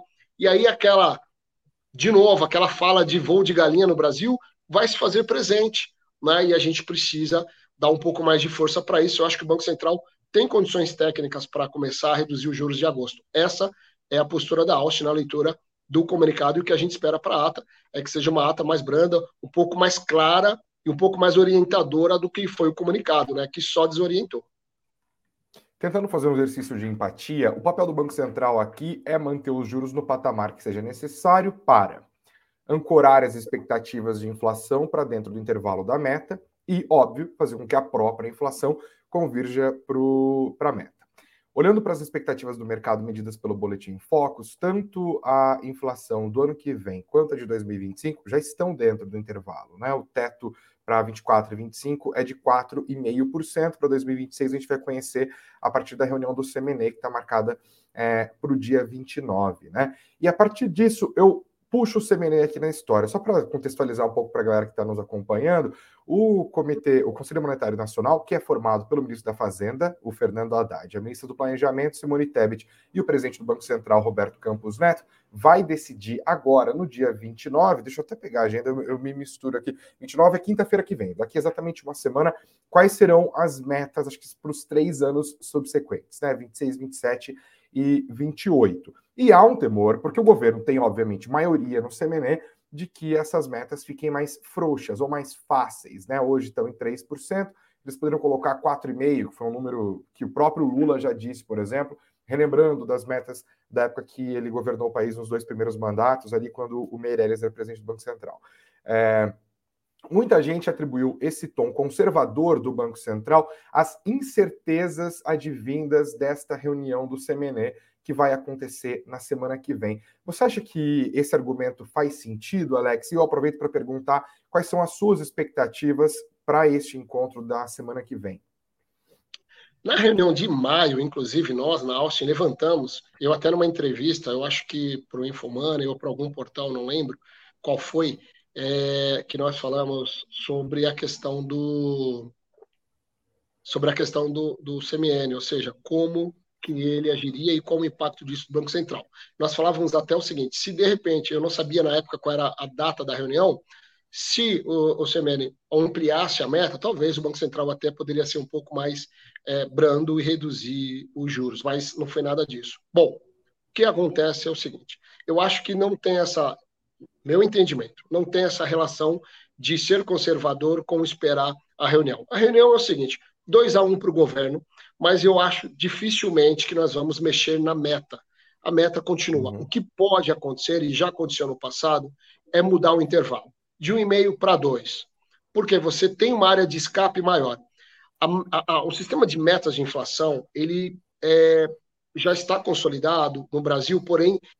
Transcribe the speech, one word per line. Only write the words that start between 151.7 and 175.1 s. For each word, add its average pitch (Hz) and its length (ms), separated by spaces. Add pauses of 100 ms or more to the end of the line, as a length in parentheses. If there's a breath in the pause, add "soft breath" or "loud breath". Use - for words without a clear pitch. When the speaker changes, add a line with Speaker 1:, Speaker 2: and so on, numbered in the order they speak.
Speaker 1:
na 147 160
época - 220
qual 147 140
era 147 220
a 139 120
data 147 360
da 131 120
reunião, 139 440 (520 soft breath)
se 220 520
o, 156 380
o 147 60
C - 100
M 147 140
N 131 240 (180)
ampliasse 165 680
a 123 40
meta, 160 300
talvez 156 400
o 160 60
Banco 147 120
Central 143 360
até 143 180
poderia 147 380
ser 156 100
um 139 80
pouco - 300
mais, 143 320 (400 loud breath)
é, 139 200
brando 151 520
e 143 40
reduzir 135 920
os 143 180
juros, 123 300
mas 143 340
não 147 80
foi 143 160
nada 147 240
disso. - 320 (160)
Bom, 165 140
o - 120 (540)
que 220 100
acontece 160 640
é 160 40
o 156 40
seguinte, - 440 (260 soft breath)
eu 165 160
acho 190 220
que 202 100
não 196 220
tem 180 240
essa, 160 360 (680)
meu 160 160
entendimento, 180 720
não 175 120
tem 180 200
essa 175 220
relação 160 540 (380 soft breath)
de 156 220
ser 196 240
conservador 156 800
com 165 180
esperar 143 520 (200)
a 143 120
reunião. 139 420
A 247 80
reunião 233 340
é 233 40
o 214 40
seguinte, - 380 (300 soft breath)
dois 220 280
a 196 60
um 190 160
pro 185 160
governo, 139 500 (360 soft breath)
mas 175 240